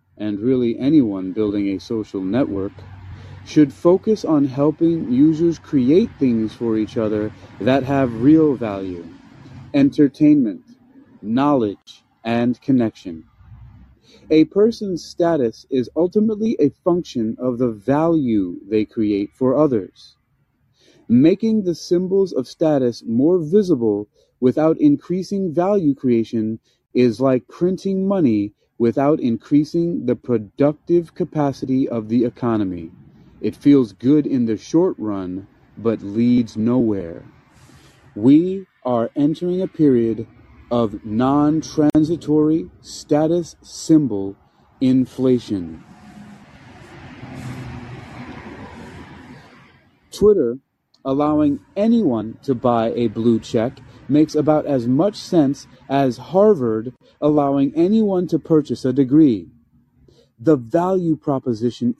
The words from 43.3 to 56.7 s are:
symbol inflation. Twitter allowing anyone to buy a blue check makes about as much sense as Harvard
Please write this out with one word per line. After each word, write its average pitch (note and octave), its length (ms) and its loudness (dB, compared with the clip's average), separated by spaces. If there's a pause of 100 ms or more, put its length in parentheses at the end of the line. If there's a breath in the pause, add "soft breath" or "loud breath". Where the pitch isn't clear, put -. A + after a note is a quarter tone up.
symbol G#2+ 760 0 (460)
inflation. B2 1000 -2 (4000)
Twitter D#3 480 2 (460)
allowing D3 560 0 (160)
anyone E3+ 640 0
to C#3 100 -2
buy A#2 360 0
a A#2+ 180 0
blue A2+ 320 0
check A#2 400 -4 (300 loud breath)
makes D3 260 2
about D3+ 300 0
as C3 220 -2
much D#3+ 280 0
sense C#3+ 520 0 (200 soft breath)
as C3+ 300 0
Harvard B2+ 760 2 (280 soft breath)